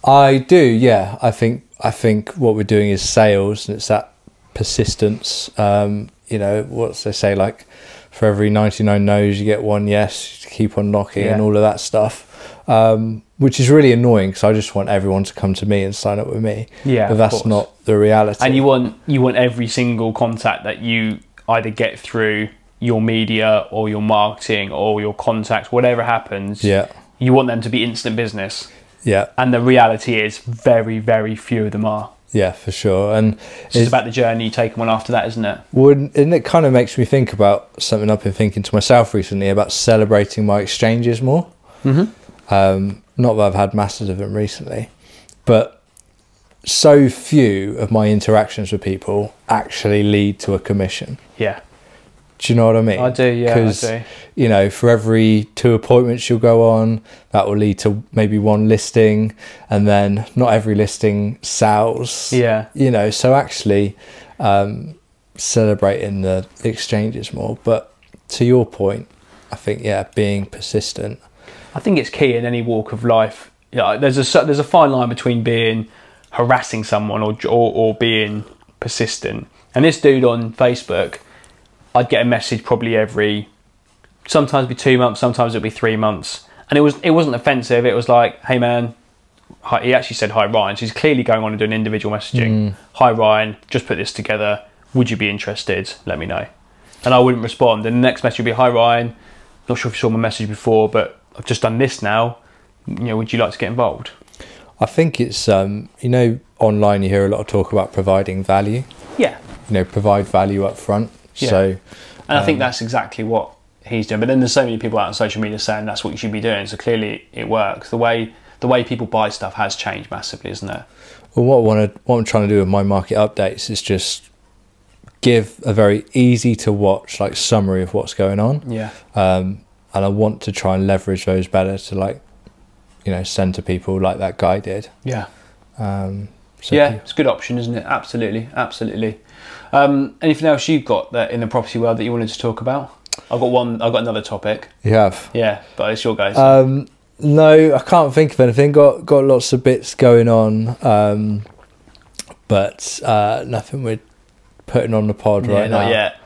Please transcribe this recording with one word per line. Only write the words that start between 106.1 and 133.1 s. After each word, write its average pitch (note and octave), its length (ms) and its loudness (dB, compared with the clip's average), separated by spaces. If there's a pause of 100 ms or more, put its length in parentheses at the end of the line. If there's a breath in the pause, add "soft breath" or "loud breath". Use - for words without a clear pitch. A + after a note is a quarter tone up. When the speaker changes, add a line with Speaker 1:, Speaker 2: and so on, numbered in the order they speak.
Speaker 1:
online G#2 460 2
you F#2+ 40 -2
hear G2 180 2
a - 20 0
lot G#2+ 120 -2
of G#2 60 -8
talk G2+ 260 -2
about F#2+ 200 -2
providing F#2+ 500 -2
value. G2+ 400 -2 (340)
Speaker 2:
Yeah. - 220 -2 (320)
Speaker 1:
You G#2+ 40 -2
know, F#2 100 2
provide G2+ 420 0
value G2 400 0
up G2 100 -6
front. G#2+ 340 -4 (260)
Speaker 2:
Yeah. C3 120 -4
Speaker 1:
So, F#2+ 280 0 (520 loud breath)
Speaker 2:
And C#3+ 100 0
I C#3 60 0
think D#3 120 0
Speaker 1:
um, B2+ 40 -4
Speaker 2:
that's B2 220 -4
exactly A2+ 420 -6
what A2 280 -4 (340)
he's A2 200 -4
doing. G#2+ 140 -4
But A#2 60 0
then C3 140 2
there's B2 120 0
so C3+ 120 2
many A#2 120 -4
people A2 220 -4
out G2+ 80 0
on F2+ 80 -10
social G#2+ 260 -4
media G#2+ 180 -6
saying G#2+ 280 -6
that's G#2 180 -10
what G2 60 -6
you A2 80 -12
should A2+ 140 -6
be G#2 100 -8
doing. G#2 240 -4
So G#2 100 -12
clearly A2 560 -4
it A2+ 160 -10
works. G#2+ 400 -4
The A#2 80 -6
way, A#2 380 -2 (260 soft breath)
the B2 60 -4
way B2 180 0
people A#2+ 220 -6
buy G#2+ 240 -2
stuff - 240 -12
has G2+ 220 -6
changed G2+ 340 -10
massively, - 400 -12
isn't G2 180 -12
it? - 140 -12 (520 loud breath)
Speaker 1:
Well, A#2+ 120 2
what C3+ 100 4
I A#2 40 4
wanna, G#2+ 320 2 (120)
what A#2+ 140 2
I'm A2+ 60 0
trying G#2+ 220 0
to G#2 80 2
do G2+ 40 4
with F#2+ 100 2
my G2 140 2
market G2 340 -2
updates G#2 540 -2
is G#2 100 -6
just - 480 -6 (920)
give A#2 420 2
a A2+ 80 -2
very G#2 400 2
easy B2 440 2
to - 160 -2
watch, G2+ 460 -2
like, G2+ 180 -4
summary F#2+ 460 0
of F2+ 120 -8
what's - 180 -4
going G2 280 -2
on. C#3 300 0
Speaker 2:
Yeah. A2 200 -8 (240 loud breath)
Speaker 1:
Um, F#2+ 460 0 (340)
and G2 100 0
I G2 40 0
want G#2+ 340 -2
to G#2 100 -6
try F#2+ 220 -2
and F#2+ 120 0
leverage F#2+ 380 -2
those F#2 240 -2
better F#2+ 300 -2
to, - 160 -12
like, F#2+ 260 -6 (840)
you G2 80 -4